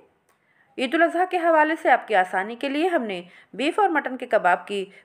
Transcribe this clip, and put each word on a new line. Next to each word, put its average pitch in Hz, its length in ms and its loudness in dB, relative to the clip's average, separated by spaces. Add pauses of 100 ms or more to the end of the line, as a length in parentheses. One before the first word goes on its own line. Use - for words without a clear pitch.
(760)
ईद 233 180 -2
उल 320 60 2
अज़हा 339 240 2
के 359 120 -2
हवाले 320 380 2
से 320 140 -2
आपकी 240 240 2
आसानी 190 420 0
के 277 140 -6
लिए 294 180 -2
हमने 233 320 -2 (360)
बीफ 277 240 -2
और 403 120 4
मटन 262 260 -2
के 247 100 -12
कबाब 180 320 2
की 196 220 -8 (240)